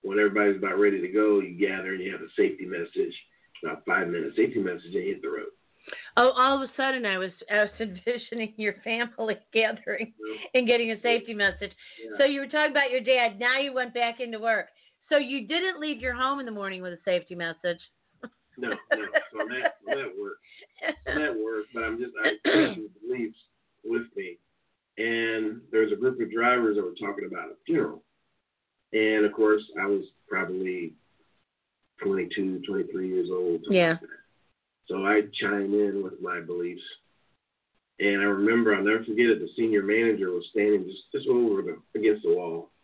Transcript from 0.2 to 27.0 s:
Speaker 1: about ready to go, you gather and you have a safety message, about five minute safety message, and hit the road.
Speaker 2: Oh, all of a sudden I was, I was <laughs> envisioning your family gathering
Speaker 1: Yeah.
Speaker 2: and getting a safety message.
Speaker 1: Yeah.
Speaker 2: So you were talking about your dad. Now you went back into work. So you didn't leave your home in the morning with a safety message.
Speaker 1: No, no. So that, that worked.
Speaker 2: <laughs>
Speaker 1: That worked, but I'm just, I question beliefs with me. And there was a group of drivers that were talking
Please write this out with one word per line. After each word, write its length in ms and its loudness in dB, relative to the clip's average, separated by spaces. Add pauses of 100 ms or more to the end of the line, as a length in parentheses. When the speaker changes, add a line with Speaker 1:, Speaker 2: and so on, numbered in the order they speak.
Speaker 1:
about 220 -2
ready 220 6
to 80 -4
go, 320 4
you 180 -8
gather 340 -2
and 100 -6
you 100 -6
have 100 -10
a 140 -14
safety 280 2
message, 500 -4 (480)
about 220 -8
five 240 2
minute 280 -4
safety 240 2
message, 340 -6
and 100 -2
hit 180 -4
the 60 -6
road. 220 -8 (640)
Speaker 2:
Oh, 200 6
all 260 4
of 80 -8
a 60 -20
sudden 280 0
I 140 0
was, 140 -4 (200)
I 120 4
was 100 -2
<laughs> 60 -18
envisioning 760 -6
your 280 -2
family 520 -2 (160)
gathering 640 0
Speaker 1:
Yeah. 180 -10 (240)
Speaker 2:
and 80 0
getting 240 4
a 100 -6
safety 320 0
message. 380 -2 (300)
Speaker 1:
Yeah. 140 -12
Speaker 2:
So 80 6
you 160 2
were 60 -4
talking 240 2
about 220 2
your 100 2
dad. 380 2
Now 200 2
you 140 -2
went 180 -2
back 280 -2
into 180 -6
work. 280 0 (440)
So 80 6
you 300 0
didn't 320 -2
leave 200 -4
your 140 -4
home 240 0
in 80 -8
the 60 -8
morning 300 -8
with 100 -8
a 120 -14
safety 300 0
message. 460 -6 (760)
Speaker 1:
No, 140 -6
no. 60 -2 (560)
So 60 -10 (100)
that, 260 -4 (120)
that 320 -4
worked. 220 -10 (420)
Speaker 2:
<laughs> 240 -8
Speaker 1:
That 280 -2 (100)
worked, 300 -6
but 100 -6
I'm 140 -6
just, 140 -6 (120)
I 60 2 (180)
question 400 2 (180)
beliefs 300 -4 (480)
with 220 -4 (100)
me. 220 -10 (580)
And 640 -2 (100)
there 120 4
was 100 4
a 40 0
group 240 0
of 120 -2
drivers 440 4
that 60 2
were 120 -4
talking 360 -6